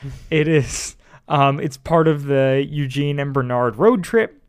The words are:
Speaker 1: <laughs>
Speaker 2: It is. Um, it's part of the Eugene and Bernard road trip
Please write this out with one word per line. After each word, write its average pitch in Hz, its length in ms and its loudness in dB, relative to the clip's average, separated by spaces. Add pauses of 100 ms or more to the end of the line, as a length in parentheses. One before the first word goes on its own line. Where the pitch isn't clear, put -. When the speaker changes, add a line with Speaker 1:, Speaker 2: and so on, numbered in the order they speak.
Speaker 1:
<laughs> 131 280 -16
Speaker 2:
It 156 160 2
is. - 480 -2 (320)
Um, 139 320 2
it's 151 180 -6
part 160 300 2
of 147 180 0
the 135 440 2
Eugene 143 500 -4
and 139 140 -4
Bernard 123 440 0
road 202 260 4
trip - 460 -2